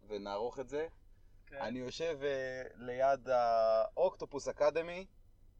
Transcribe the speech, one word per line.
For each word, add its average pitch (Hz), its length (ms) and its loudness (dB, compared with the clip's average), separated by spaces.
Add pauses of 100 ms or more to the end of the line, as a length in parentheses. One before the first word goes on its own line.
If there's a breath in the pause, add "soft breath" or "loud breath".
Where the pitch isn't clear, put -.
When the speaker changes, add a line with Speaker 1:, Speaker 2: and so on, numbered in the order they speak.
Speaker 1:
ונערוך 104 520 -6
את 123 100 -8
זה. 151 180 -4 (580)
Speaker 2:
כן. 143 160 -18
Speaker 1:
אני 120 180 -6
יושב, 143 440 -6
אה, 131 400 -4 (120)
ליד 127 540 0
האוקטופוס 120 1160 2
אקדמי 165 580 0 (540)